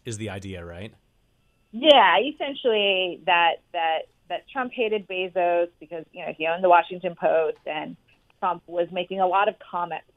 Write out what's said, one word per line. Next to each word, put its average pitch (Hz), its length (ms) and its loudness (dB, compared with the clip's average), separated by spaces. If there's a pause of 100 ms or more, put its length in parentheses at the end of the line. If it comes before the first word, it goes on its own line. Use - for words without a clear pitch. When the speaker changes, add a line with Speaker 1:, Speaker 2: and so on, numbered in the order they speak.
Speaker 1:
is 113 120 -10
the 107 120 -8
idea, 95 340 -10
right? 87 300 -14 (760)
Speaker 2:
Yeah, 226 480 6
essentially 214 1080 -2
that, 170 360 2 (120)
that, 160 340 -2 (200)
that - 220 -8
Trump 254 220 -6
hated 214 360 -4
Bezos 175 600 -2 (100)
because, 160 320 -14
you 175 140 -14
know, - 120 -8
he 156 100 -4
owned 170 160 -4
the 185 60 6
Washington 175 460 2
Post, 160 500 0
and 156 300 -8 (440)
Trump 175 280 -4
was 170 240 -2
making 185 280 -6
a 185 80 4
lot 196 220 2
of 196 100 0
comments - 580 -8